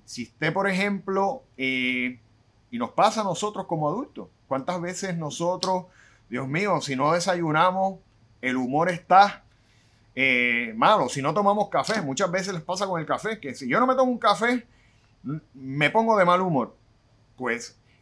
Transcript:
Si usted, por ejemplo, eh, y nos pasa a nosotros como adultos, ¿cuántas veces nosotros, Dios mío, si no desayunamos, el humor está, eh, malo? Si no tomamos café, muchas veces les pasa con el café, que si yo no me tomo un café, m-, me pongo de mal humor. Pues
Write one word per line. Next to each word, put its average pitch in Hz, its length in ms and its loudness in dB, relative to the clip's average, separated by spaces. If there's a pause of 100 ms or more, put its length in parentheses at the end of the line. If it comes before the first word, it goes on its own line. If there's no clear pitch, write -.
Si - 180 -12
usted, 156 300 -4
por 196 160 0
ejemplo, 196 760 -2 (140)
eh, 127 600 -2 (520)
y 117 60 -6
nos 117 140 -4
pasa 214 300 2
a - 40 -4
nosotros 196 400 -4
como 156 220 -2
adultos, 165 420 -6 (180)
¿cuántas 151 340 -4
veces 175 360 -6
nosotros, 175 680 -2 (440)
Dios 131 180 -4
mío, 165 340 0
si 135 140 -6
no 147 180 2
desayunamos, 180 840 0 (420)
el 127 160 -2
humor 139 320 0
está, 180 540 4 (720)
eh, 123 600 2
malo? 156 340 4
Si 139 120 -6
no 151 120 0
tomamos 202 360 2
café, 196 320 0
muchas 156 280 -2
veces 190 240 -4
les 165 100 -8
pasa 190 240 -4
con 175 120 -4
el 151 60 -6
café, 190 340 -4
que 131 160 -10
si 131 120 -10
yo 156 120 2
no 254 80 4
me 262 80 2
tomo 254 160 4
un 233 80 -4
café, 226 460 2 (580)
m-, 151 180 -8 (120)
me 139 360 -2
pongo 226 280 2
de 185 80 6
mal 175 160 4
humor. 151 340 -2 (640)
Pues 120 400 -6 (240)